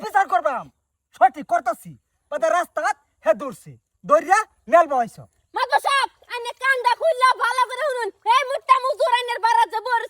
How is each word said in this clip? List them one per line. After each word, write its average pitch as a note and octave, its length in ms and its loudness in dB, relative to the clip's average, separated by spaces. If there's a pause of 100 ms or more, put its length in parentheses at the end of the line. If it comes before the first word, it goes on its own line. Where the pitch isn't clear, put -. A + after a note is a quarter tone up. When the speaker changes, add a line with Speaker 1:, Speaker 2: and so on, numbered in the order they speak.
Speaker 1:
বিচার G4+ 260 0
করবাম। C#4+ 320 -2 (520)
সঠিক D#4+ 360 2
করতাছি। E4 400 -4 (380)
বাদে D4+ 260 -2
রাস্তা E4+ 240 -4 (440)
হে D#4+ 160 2
দৌড়ছি। A3 320 -12 (360)
দৌড়িয়া E4 300 4 (340)
মেল E4 200 6
বহাইছ। A#3+ 240 -2 (400)
Speaker 2:
মাতবর B4 300 0
সাহেব, C#5 240 0 (1000)
তুল্লা B4+ 220 4 (140)
ভালো B4+ 240 0
করে C5 200 -6
শুনুন। A#4+ 200 -4 (260)
এই C#5 160 2
মুট্টা - 340 0
মুজুর C5 320 -2
আইনের B4 300 -4
বারাত A4+ 280 2
যে G#4+ 140 -4
বড় A4+ 220 -2